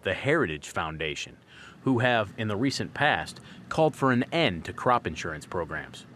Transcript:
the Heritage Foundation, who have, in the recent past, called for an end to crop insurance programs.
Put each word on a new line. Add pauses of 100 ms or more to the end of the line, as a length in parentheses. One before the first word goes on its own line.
the
Heritage
Foundation, (480)
who
have,
in
the
recent
past, (300)
called
for
an
end
to
crop
insurance
programs. (100)